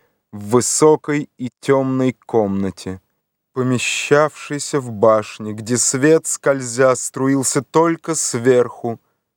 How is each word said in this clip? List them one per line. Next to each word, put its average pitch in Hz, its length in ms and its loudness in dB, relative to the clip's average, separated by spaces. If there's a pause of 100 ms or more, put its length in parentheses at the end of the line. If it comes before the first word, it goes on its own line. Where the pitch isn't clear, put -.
(320)
в 104 200 -10
высокой 147 840 2
и 127 140 -8 (100)
темной 131 540 0
комнате, 98 880 -4 (500)
помещавшейся 139 1300 -2
в 123 100 -10
башне, 107 640 0
где 110 240 -4
свет, 151 500 2
скользя, 131 680 0
струился 135 680 -2
только 165 520 0
сверху 123 840 0 (380)